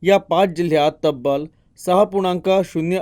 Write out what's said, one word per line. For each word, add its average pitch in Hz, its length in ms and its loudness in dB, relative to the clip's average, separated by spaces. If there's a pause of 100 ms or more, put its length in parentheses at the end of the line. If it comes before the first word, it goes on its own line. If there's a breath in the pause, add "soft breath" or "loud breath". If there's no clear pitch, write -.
या 190 160 4
पाच 190 300 0
जिल्ह्यात 156 440 0 (120)
तब्बल 143 400 -2 (420)
सहा 185 180 4
पूर्णांक 185 460 -2 (140)
शून्य 175 380 -4